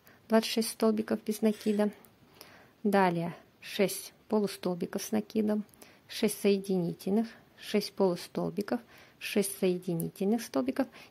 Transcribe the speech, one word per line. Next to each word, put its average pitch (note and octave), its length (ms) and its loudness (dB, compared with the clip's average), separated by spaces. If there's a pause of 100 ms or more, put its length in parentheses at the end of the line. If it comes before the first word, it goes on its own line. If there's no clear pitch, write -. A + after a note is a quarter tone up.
(280)
двадцать A3 240 2
шесть A3+ 180 -2
столбиков A3 540 0
без - 180 -4
накида. G#3 480 2 (960)
Далее F3 520 2 (260)
шесть - 520 -2 (140)
полустолбиков F#3+ 760 -2
с - 100 -10
накидом, G#3+ 520 0 (440)
шесть - 320 -2
соединительных, F#3+ 880 0 (300)
шесть - 360 -2
полустолбиков, F3+ 840 -2 (380)
шесть - 400 -2
соединительных F3+ 840 0
столбиков C4 440 -2 (240)